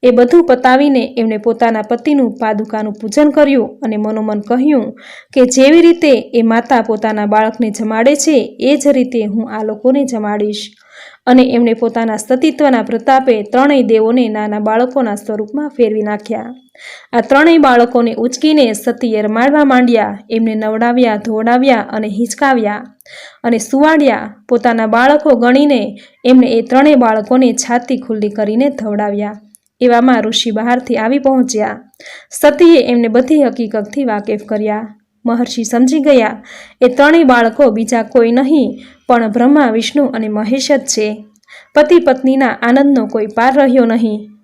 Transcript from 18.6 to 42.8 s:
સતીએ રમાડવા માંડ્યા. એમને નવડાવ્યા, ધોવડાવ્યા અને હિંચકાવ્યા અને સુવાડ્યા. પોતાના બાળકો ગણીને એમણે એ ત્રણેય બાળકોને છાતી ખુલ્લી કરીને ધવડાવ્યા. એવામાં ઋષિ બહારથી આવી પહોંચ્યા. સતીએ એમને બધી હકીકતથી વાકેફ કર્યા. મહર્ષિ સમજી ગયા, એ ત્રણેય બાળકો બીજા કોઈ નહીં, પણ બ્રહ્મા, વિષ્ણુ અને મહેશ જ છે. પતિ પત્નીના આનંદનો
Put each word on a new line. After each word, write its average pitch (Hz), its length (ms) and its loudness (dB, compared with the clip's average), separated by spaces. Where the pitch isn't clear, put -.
સતીએ 220 500 -4
રમાડવા 247 420 0
માંડ્યા. 240 540 0
એમને 226 240 -2
નવડાવ્યા, 220 640 0
ધોવડાવ્યા 233 600 0
અને 220 320 -6
હિંચકાવ્યા 226 760 -2
અને 240 140 0
સુવાડ્યા. 269 760 0
પોતાના 233 380 0
બાળકો 277 440 2
ગણીને 247 680 2
એમણે 254 220 6
એ 226 160 0
ત્રણેય 277 320 2
બાળકોને 240 580 0
છાતી 247 460 -4
ખુલ્લી 214 320 -6
કરીને 220 400 -2
ધવડાવ્યા. 208 680 -6
એવામાં 240 420 2
ઋષિ 226 280 -4
બહારથી 240 460 -4
આવી 226 220 -2
પહોંચ્યા. 254 720 -2
સતીએ 294 600 4
એમને 240 180 0
બધી 254 340 2
હકીકતથી 226 600 -4
વાકેફ 208 380 -6
કર્યા. 214 460 -6
મહર્ષિ 240 380 -4
સમજી 254 340 0
ગયા, 262 440 2
એ 247 80 4
ત્રણેય 285 360 4
બાળકો 240 460 2
બીજા 226 320 -2
કોઈ 226 280 0
નહીં, 262 480 0
પણ 233 240 0
બ્રહ્મા, 254 380 2
વિષ્ણુ 233 360 -2
અને 226 220 -6
મહેશ 214 440 -2
જ 269 80 2
છે. 214 440 -6
પતિ 294 240 4
પત્નીના 262 480 0
આનંદનો 247 600 0